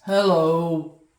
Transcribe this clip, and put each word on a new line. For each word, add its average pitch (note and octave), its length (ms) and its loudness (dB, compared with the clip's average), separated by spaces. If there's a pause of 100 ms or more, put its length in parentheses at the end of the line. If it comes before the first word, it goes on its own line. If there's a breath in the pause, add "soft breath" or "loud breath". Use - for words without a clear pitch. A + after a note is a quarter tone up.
Hello E3+ 960 0 (180)